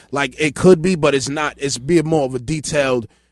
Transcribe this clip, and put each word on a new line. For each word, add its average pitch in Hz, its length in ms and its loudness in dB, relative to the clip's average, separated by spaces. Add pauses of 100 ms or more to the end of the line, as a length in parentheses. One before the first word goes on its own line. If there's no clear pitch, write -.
(120)
Like, 139 280 -4
it 151 160 -2
could 180 260 6
be, 185 140 0
but 147 180 2
it's 139 160 -2
not. 147 280 -4
It's 127 200 -6
be 156 240 2
more 156 240 0
of 131 80 -6
a 123 60 -6
detailed, 135 680 -2 (240)